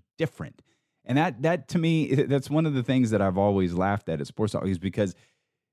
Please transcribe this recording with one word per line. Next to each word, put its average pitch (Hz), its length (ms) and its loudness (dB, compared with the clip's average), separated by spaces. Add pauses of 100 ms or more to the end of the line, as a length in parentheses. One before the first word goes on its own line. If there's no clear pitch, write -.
(200)
different. - 420 -8 (440)
And 127 120 0
that, 147 240 -2
that 160 280 0
to 180 100 0
me, 160 340 2
<laughs> 139 140 2
that's 135 240 -2
one 160 160 2
of 147 80 -2
the 127 80 0
things 127 260 2
that 110 100 2
I've 95 180 2
always 98 360 2
laughed 95 360 -2
at 80 120 -2
at 69 60 -8
Sports 104 260 -4
Talk, - 140 -2
is 95 100 0
because 95 380 -2 (580)